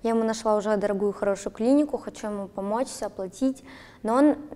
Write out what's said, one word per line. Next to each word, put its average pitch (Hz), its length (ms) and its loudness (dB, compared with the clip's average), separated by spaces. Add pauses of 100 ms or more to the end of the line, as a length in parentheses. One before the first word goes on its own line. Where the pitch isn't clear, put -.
Я 226 80 0
ему 226 140 2
нашла 220 320 2
уже 214 220 2
дорогую, 202 340 0
хорошую 196 400 -2
клинику, 277 460 2
хочу 208 300 -10
ему 196 200 -6
помочь, 208 400 -2
все - 180 -8
оплатить, 196 580 -4 (380)
но 226 120 0
он, 285 220 6 (200)